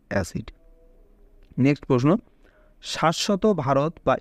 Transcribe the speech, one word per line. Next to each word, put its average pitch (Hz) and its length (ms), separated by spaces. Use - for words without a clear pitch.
অ্যাসিড। - 420
নেক্সট 139 280
প্রশ্ন, 143 320
শাশ্বত - 640
ভারত 147 480
বা 131 160